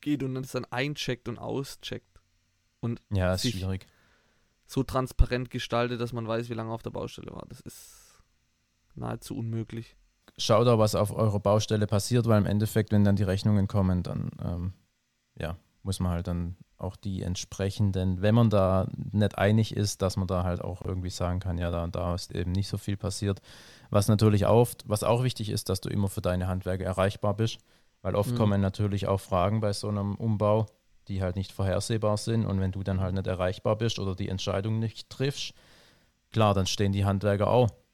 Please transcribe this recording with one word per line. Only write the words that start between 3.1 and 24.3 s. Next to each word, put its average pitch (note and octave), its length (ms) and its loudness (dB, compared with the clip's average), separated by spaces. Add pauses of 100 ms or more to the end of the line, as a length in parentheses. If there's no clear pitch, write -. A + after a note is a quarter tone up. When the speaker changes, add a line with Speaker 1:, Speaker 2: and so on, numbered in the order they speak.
Speaker 2:
Ja, F#2 220 2
ist F#2+ 100 -4
Speaker 1:
sich A#2+ 120 -2
Speaker 2:
schwierig. F#2 320 -6 (800)
Speaker 1:
so - 160 -2
transparent B2+ 680 0
gestaltet, A#2+ 520 -4
dass A#2 100 -6
man A2+ 160 -8
weiß, A#2 220 -4
wie A#2+ 40 -6
lange A2+ 180 -8
er A2+ 40 -6
auf A2+ 80 -10
der A2 80 -8
Baustelle - 400 -10
war. - 180 -14
Das - 120 -16
ist - 640 -20 (720)
nahezu A#2+ 420 -8
unmöglich. A2+ 580 -8 (420)
Speaker 2:
Schaut A#2 300 4
auch, A#2+ 120 6
was G#2+ 160 4
auf G2+ 180 0
eurer G#2 260 2
Baustelle G#2 480 2
passiert, A2 400 2
weil A2 120 6
im G2 60 4
Endeffekt, G#2 460 2
wenn G#2 120 6
dann G2+ 120 6
die G2+ 80 2
Rechnungen G2 440 2
kommen, F#2 360 2
dann, - 280 -6 (120)
ähm, F2 300 -4 (640)
ja, E2 200 -6 (260)
muss F#2+ 180 -4
man F2+ 100 0
halt E2+ 160 -2
dann F2 300 -4 (200)
auch F#2 200 -8
die F#2+ 240 -6
entsprechenden, F#2+ 1000 -2
wenn G#2+ 140 4
man A#2 140 6
da F#2+ 380 4 (240)
nicht G2+ 260 2
einig G#2+ 380 4
ist, G2+ 260 -2
dass F#2+ 160 0
man F#2+ 100 -2
da F2+ 160 0
halt F2+ 180 -2
auch - 220 -8
irgendwie F#2 260 -4
sagen F2+ 300 -2
kann, F2+ 180 -4
ja, E2+ 140 -2
da E2+ 120 -2
und E2+ 120 -6
da F2 200 -2
ist - 180 -10
eben F2+ 180 -2
nicht G2 160 0
so G2+ 100 -6
viel G2 200 -4
passiert. G2 420 -2 (520)
Was G2+ 160 4
natürlich G#2 400 6